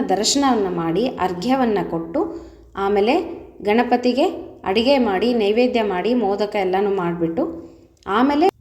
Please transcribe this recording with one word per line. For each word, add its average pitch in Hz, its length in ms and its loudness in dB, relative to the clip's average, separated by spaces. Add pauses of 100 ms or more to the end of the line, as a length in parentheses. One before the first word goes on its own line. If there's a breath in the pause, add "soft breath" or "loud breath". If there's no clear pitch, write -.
ದರ್ಶನವನ್ನು 220 600 2
ಮಾಡಿ 175 380 -2
ಅರ್ಘ್ಯವನ್ನು 202 840 -2
ಕೊಟ್ಟು 170 520 -4 (340 loud breath)
ಆಮೇಲೆ 202 400 2 (460)
ಗಣಪತಿಗೆ 240 640 2 (420)
ಅಡಿಗೆ 233 320 2
ಮಾಡಿ 220 360 0
ನೈವೇದ್ಯ 226 500 2
ಮಾಡಿ 196 300 -2
ಮೋದಕ 208 420 0
ಎಲ್ಲನೂ 196 400 0
ಮಾಡಿಬಿಟ್ಟು 170 680 -4 (420 loud breath)
ಆಮೇಲೆ 285 420 2 (120)